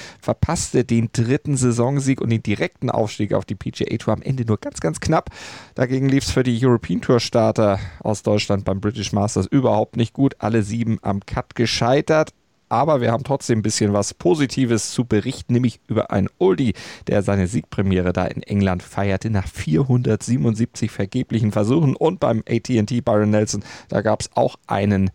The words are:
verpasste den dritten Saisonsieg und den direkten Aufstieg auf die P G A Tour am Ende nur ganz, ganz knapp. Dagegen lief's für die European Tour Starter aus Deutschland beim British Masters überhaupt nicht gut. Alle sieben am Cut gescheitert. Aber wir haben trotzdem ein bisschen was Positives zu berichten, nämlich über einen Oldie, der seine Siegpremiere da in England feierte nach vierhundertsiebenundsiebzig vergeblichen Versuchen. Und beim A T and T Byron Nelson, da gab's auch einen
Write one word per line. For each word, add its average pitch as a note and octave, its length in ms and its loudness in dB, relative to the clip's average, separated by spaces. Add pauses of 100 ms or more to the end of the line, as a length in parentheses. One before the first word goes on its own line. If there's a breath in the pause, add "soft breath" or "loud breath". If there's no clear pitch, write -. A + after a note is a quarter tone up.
(220 loud breath)
verpasste - 640 -2
den A#2 260 2
dritten C3 460 0
Saisonsieg B2+ 640 0
und - 80 -2
den A2+ 140 0
direkten A#2 480 -2
Aufstieg G#2+ 420 -2
auf G2 120 -2
die G2+ 100 -8
P A#2+ 160 -8
G - 200 -4
A A#2+ 60 -2
Tour A2+ 160 -2
am - 80 -4
Ende C3 240 -2
nur - 140 0
ganz, - 200 -12
ganz - 200 -4
knapp. - 320 0 (420 loud breath)
Dagegen C3 340 0
lief's C3+ 220 2
für C3 140 2
die A#2+ 200 0
European C3 380 2
Tour B2 180 4
Starter A2 600 2 (220 loud breath)
aus G#2+ 220 -4
Deutschland G#2 420 0
beim G2 160 -2
British G#2 320 -4
Masters G2+ 320 0
überhaupt A2+ 500 2
nicht A#2 160 0
gut. C3+ 280 0
Alle A2 240 0
sieben A2+ 380 -2
am G2 240 -4
Cut - 300 -8
gescheitert. D3+ 760 2 (360)
Aber C#3 320 2
wir A#2+ 140 0
haben A2+ 100 -2
trotzdem C3+ 360 0
ein - 20 2
bisschen G#2 320 0
was G2+ 200 0
Positives C3+ 800 0
zu B2 140 -2
berichten, - 480 -2
nämlich A#2+ 340 2
über - 240 -2
einen G2+ 160 2 (100)
Oldie, E3+ 360 2 (340 loud breath)
der G2+ 160 2
seine G2 240 2
Siegpremiere F#2+ 640 0
da F2+ 140 0
in - 180 -6
England F#2+ 400 0
feierte G2 460 -2
nach G2+ 180 -2
vierhundertsiebenundsiebzig B2 1400 0
vergeblichen G#2+ 640 -2
Versuchen. C3 420 2
Und E3+ 240 0
beim A#2 300 0
A A#2 100 0
T B2+ 180 -2
and G#2+ 120 2
T A#2+ 100 -2
Byron G#2+ 300 2
Nelson, G#2+ 340 0 (240 loud breath)
da - 140 -2
gab's G#2+ 340 -2
auch B2 220 0 (100)
einen G2+ 480 2